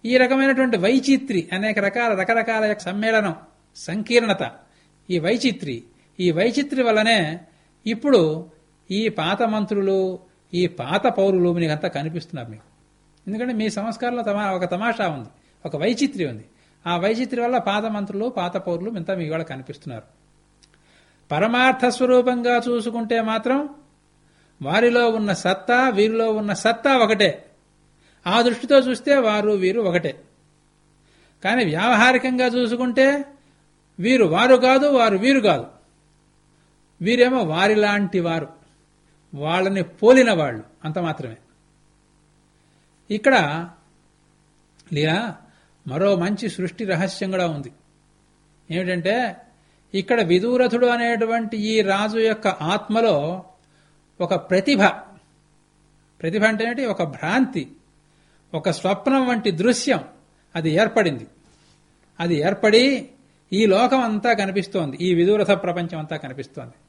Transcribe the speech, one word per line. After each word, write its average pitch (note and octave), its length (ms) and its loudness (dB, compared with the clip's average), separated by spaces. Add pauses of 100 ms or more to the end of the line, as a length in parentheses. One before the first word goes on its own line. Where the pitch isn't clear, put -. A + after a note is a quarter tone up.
ఈ A#3+ 120 2
రకమైనటువంటి C4 600 2
వైచిత్రి, B3+ 760 0
అనేక G#3 260 -2
రకాల, G#3 360 0
రకరకాల A3 500 0
యొక్క G#3 180 -2
సమ్మేళనం, G#3 520 -2 (420)
సంకీర్ణత, G#3+ 760 0 (600)
ఈ F3 80 0
వైచిత్రి, F3+ 680 -2 (360)
ఈ F3+ 100 2
వైచిత్రి B3+ 520 0
వల్లనే G#3+ 580 0 (460)
ఇప్పుడు G#3 640 2 (400)
ఈ G#3+ 180 -2
పాత G3+ 340 -2
మంత్రులు, G3 760 -2 (360)
ఈ F3 120 0
పాత D#3+ 400 -4
పౌరులు F#3+ 460 2
మీకంతా E3 360 -2
కనిపిస్తున్నారు D3+ 600 -8
మీకు. A2 140 -20 (600)
ఎందుకంటే A#3 280 -6
మీ G#3+ 160 -2
సంస్కారంలో A3+ 520 -6
తమా-, G3+ 320 -2
ఒక F3+ 160 -4
తమాషా G#3+ 380 -2
ఉంది, C3+ 200 -8 (380)
ఒక D3+ 100 -8
వైచిత్రి G#3 500 -2
ఉంది. A2 180 -10 (420)
ఆ F3 100 -2
వైచిత్రి A3+ 440 -2
వల్ల B3 180 0
పాత G#3+ 260 -2
మంత్రులు, G#3 440 -6
పాత F3+ 280 -6
పౌరులు F3+ 340 -4
ఇంతా F#3+ 240 -6
మీ F3 100 -4
ఇవాళ D#3 180 -4
కనిపిస్తున్నారు. C3 760 -14 (1120)
పరమార్థ B3 540 2
స్వరూపంగా B3 680 2
చూసుకుంటే A#3 640 -2
మాత్రం A#3+ 480 -2 (920)
వారిలో A#3 480 2
ఉన్న G#3+ 220 -2
సత్తా, A#3+ 560 0
వీరిలో A3 440 0
ఉన్న G#3 200 -4
సత్తా A#3 440 0
ఒకటే. G#3 540 2 (760)
ఆ A3 160 2
దృష్టితో B3 360 4
చూస్తే B3+ 380 2
వారు, G#3+ 340 2
వీరు G3 300 0
ఒకటే. E3+ 420 -2 (1200)
కానీ A3+ 200 0
వ్యావహారికంగా B3 840 2
చూసుకుంటే B3 800 0 (760)
వీరు A#3 260 4
వారు A3 320 2
కాదు, C4 300 2
వారు A#3 320 2
వీరు C4 220 2
కాదు. D#3 260 0 (1400)
వీరేమో B3 400 2
వారిలాంటి G3+ 800 0
వారు, E3 280 -4 (840)
వాళ్ళని F3+ 480 -2
పోలిన A#3+ 500 6
వాళ్ళు, C3+ 320 -2 (200)
అంత D#3+ 140 -4
మాత్రమే. D3 380 -6 (1700)
ఇక్కడ F3 580 0 (1200)
లీలా D#3+ 440 -2 (520)
మరో F#3 280 0
మంచి G3 320 -4
సృష్టి F3+ 360 -8
రహస్యం F3+ 460 -4
కూడా F#3 160 -2
ఉంది. C#3+ 260 -6 (1000)
ఏమిటంటే, F#3 640 -2 (580)
ఇక్కడ G#3+ 260 0
విదూరథుడు A#3 640 2
అనేటువంటి A#3 720 -2
ఈ A3 240 0
రాజు G3+ 380 0
యొక్క A3 280 0
ఆత్మలో F3+ 1000 0 (760)
ఒక F3+ 140 -2
ప్రతిభ, F#3+ 480 2 (1400)
ప్రతిభ F#3+ 220 0
అంటే A3 200 2
ఏంటి? A#3+ 200 -4
ఒక G3 180 -2
భ్రాంతి, E3 680 -2 (840)
ఒక E3 160 -2
స్వప్నం B3 580 0
వంటి A3 220 0
దృశ్యం G3+ 540 0 (520)
అది D#3+ 140 -2
ఏర్పడింది. F3+ 560 0 (920)
అది E3+ 140 0
ఏర్పడి G#3+ 760 2 (440)
ఈ G#3+ 140 2
లోకం A#3+ 340 4
అంతా A3+ 320 0
కనిపిస్తోంది, F#3+ 640 -4
ఈ F3+ 180 0
విదూరథ G3 360 2
ప్రపంచం F3 480 -2
అంతా D#3 180 -8
కనిపిస్తోంది. C3 580 -14 (140)